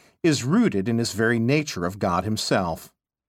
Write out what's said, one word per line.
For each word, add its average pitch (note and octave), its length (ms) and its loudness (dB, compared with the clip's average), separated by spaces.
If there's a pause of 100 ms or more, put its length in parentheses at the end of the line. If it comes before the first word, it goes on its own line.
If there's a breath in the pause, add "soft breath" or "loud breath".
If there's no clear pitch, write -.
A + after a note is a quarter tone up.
(220 soft breath)
is C3+ 220 2
rooted C3+ 440 2
in A#2 80 0
his A#2 160 -2
very A2+ 260 2
nature C3 460 0
of G2 140 -4
God F#2 260 0
himself. G2+ 680 -2 (360)